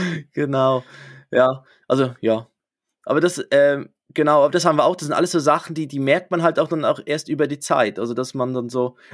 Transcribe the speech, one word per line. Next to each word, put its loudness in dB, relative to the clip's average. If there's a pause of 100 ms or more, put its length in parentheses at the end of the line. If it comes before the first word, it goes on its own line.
(340)
genau. -2 (460)
Ja, 2 (240)
also, 0
ja. 0 (580)
Aber 0
das, 0
ähm, 2 (240)
genau, 4
aber 2
das 2
haben 2
wir 4
auch, 2
das -10
sind -4
alles 0
so 0
Sachen, 0
die, -6
die -8
merkt 2
man 0
halt 2
auch 2
dann -2
auch 2
erst -4
über 0
die -6
Zeit. 0
Also, -4
dass -6
man -4
dann -6
so, -4 (160)